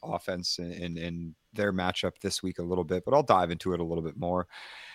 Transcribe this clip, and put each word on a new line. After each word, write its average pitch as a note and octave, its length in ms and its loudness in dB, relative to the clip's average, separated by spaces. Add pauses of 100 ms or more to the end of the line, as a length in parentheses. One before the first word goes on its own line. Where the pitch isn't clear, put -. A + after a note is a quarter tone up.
offense F2+ 560 -2
in, F2 140 -6
in, F2 260 -6
in E2+ 380 -6 (180)
their G2+ 180 2
matchup F2+ 480 0
this - 220 -2
week F#2 160 -4
a F2 60 -4
little F2+ 200 2
bit, F2 220 0
but A#2+ 80 4
I'll C#3+ 80 8
dive F#2 300 6
into F2 220 0
it E2+ 60 0
a E2+ 40 0
little E2 200 0
bit D#2 140 -6
more. F2 300 0 (480)